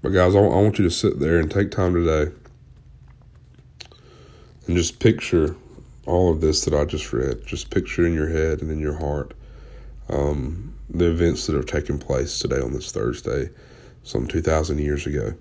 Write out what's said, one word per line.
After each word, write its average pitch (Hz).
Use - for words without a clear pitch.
But -
guys, 92
I, -
I 101
want 104
you 101
to 85
sit -
there 80
and 80
take 101
time 90
today 78
and 87
just 85
picture 80
all 87
of 78
this 78
that 80
I 73
just 73
read. 62
Just -
picture -
in 85
your 78
head 80
and 78
in 78
your 76
heart, 73
um, 73
the 85
events 82
that 78
are 64
taking 73
place 65
today 67
on 64
this -
Thursday, 62
some 64
two 87
thousand 78
years 73
ago. 67